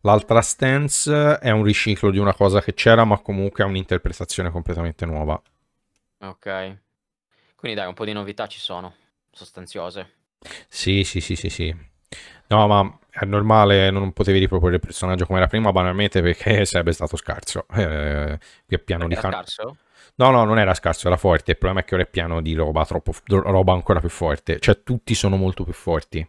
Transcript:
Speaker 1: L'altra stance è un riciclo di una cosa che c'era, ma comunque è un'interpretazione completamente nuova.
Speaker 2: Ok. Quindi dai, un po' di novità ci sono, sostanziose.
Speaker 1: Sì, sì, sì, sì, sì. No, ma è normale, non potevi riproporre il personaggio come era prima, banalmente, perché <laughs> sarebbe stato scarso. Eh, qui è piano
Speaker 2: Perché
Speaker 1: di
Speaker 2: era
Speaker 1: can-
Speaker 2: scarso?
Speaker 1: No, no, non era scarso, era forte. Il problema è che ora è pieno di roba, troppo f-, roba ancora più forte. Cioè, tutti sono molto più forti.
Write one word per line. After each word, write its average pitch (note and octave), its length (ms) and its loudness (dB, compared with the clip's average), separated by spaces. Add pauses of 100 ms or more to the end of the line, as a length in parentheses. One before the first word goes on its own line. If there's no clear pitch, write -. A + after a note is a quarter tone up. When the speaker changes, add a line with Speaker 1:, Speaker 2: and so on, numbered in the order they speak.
Speaker 1:
L'altra G#2+ 400 4
stance D3 960 0
è B2+ 120 0
un G#2+ 120 4
riciclo G#2 480 2
di F#2+ 60 0
una G2+ 160 2
cosa G2 280 4
che - 120 -6
c'era, A2+ 320 6
ma G#2 140 2
comunque G2 440 -4
è G2 40 0
un'interpretazione F#2 840 -6
completamente E2+ 540 -6
nuova. D#2 360 -6 (760)
Speaker 2:
Ok. F#2+ 600 -12 (800)
Quindi A2 220 -10
dai, G2 100 -6
un F2+ 60 -10
po' A2 120 -10
di G#2+ 80 -8
novità G2+ 340 -10
ci - 120 -18
sono, F2+ 360 -12 (360)
sostanziose. F2+ 840 -14 (520)
Speaker 1:
Sì, G2 360 0
sì, F#2 180 -4
sì, F2 140 -6
sì, F2 140 -10
sì. E2 380 -8 (600)
No, G#2+ 200 4
ma G2+ 320 2 (100)
è - 160 -8
normale, G2+ 680 4
non G2 200 -2
potevi F#2+ 280 2
riproporre F2+ 360 2
il F2+ 60 0
personaggio F#2 440 -4
come F#2+ 140 0
era F#2 80 6
prima, G#2+ 240 2
banalmente, F#2+ 500 2
perché G2+ 420 2
<laughs> F#2 40 0
sarebbe E2+ 240 0
stato D#2+ 240 -4
scarso. - 540 -10
Eh, D2+ 680 -4 (260)
qui - 100 -4
è E2+ 40 -4
piano E2+ 280 -4
Speaker 2:
Perché E2 140 -4
Speaker 1:
di G2 60 -4
Speaker 2:
era F#2+ 100 -4
Speaker 1:
can- F2+ 80 -12
Speaker 2:
scarso? A#2+ 320 -12 (380)
Speaker 1:
No, C3 160 4
no, B2 120 6
non A2 140 2
era G2 160 4
scarso, - 340 -2
era F2+ 80 4
forte. F2 360 0
Il F2+ 60 0
problema F#2 240 0
è - 60 -12
che - 80 -4
ora F2+ 80 0
è - 40 -2
pieno E2+ 340 -4
di D#2+ 120 -4
roba, D#2 320 0
troppo - 260 -6
f-, - 160 -12
roba F#2+ 460 2
ancora F2+ 260 0
più E2+ 100 -4
forte. D#2 500 -4
Cioè, - 240 2
tutti B2 300 -4
sono G2 240 0
molto F#2+ 260 -2
più E2+ 80 -8
forti. D#2+ 580 -6